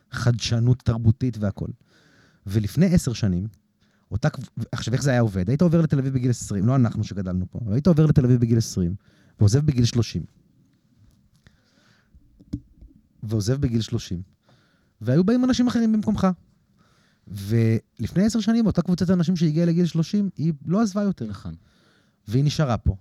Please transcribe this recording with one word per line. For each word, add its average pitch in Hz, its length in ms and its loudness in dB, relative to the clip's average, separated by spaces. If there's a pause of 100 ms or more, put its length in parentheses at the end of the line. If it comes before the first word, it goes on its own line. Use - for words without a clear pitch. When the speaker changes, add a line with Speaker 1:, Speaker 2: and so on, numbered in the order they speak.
(100)
Speaker 1:
חדשנות 120 680 0
תרבותית 117 600 0
והכל. 101 300 -6 (760)
ולפני 107 400 0
עשר 165 260 2
שנים, 98 360 -2 (600)
אותה 123 200 0
קב-, - 120 -14 (300)
עכשיו, - 220 -6
איך 123 80 -2
זה 139 80 0
היה 123 100 2
עובד? 95 280 0
היית 143 140 0
עובר 170 180 4
לתל 156 180 2
אביב 135 160 -2
בגיל 127 160 0
עשרים, - 360 -2
לא 131 100 2
אנחנו 107 280 2
שגדלנו 92 460 -4
פה, - 140 -10
אבל 98 80 -4
היית 131 140 0
עובר 160 200 6
לתל 143 180 4
אביב 123 160 4
בגיל 117 180 2
עשרים, 92 360 -2 (440)
ועוזב 120 280 4
בגיל 123 180 2
שלושים. 110 380 -2 (3000)
ועוזב 110 380 -2
בגיל 117 200 0
שלושים. 101 420 -6 (800)
והיו 131 240 2
באים 247 200 2
אנשים 247 240 2
אחרים 226 240 0
במקומך. 214 340 0 (1000)
ולפני 113 960 -2
עשר 226 160 0
שנים, 226 260 2
אותה 175 160 0
קבוצת 180 280 -2
אנשים 180 260 2
שהגיעה 165 300 2
לגיל 170 200 2
שלושים, 180 500 -2
היא 165 160 -2 (140)
לא 185 160 0
עזבה 208 200 -2
יותר. 180 240 -4
Speaker 2:
נכון. 95 280 -12 (760)
Speaker 1:
והיא 131 140 2
נשארה 143 320 0
פה. 98 240 -2